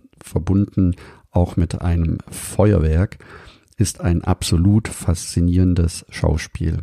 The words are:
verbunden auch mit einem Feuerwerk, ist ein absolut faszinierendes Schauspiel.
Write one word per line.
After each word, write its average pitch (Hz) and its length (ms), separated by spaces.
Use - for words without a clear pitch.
verbunden 92 720
auch - 260
mit - 240
einem 85 380
Feuerwerk, 85 880
ist - 240
ein 87 240
absolut 92 640
faszinierendes 87 1200
Schauspiel. 82 760